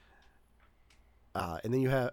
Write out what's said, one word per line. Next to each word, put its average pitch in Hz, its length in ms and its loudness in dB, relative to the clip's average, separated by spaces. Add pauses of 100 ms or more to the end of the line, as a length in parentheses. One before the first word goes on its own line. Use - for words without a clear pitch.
(1400)
Uh, 87 280 -2
and 113 100 -2
then 131 80 2
you 131 80 2
have, 131 240 2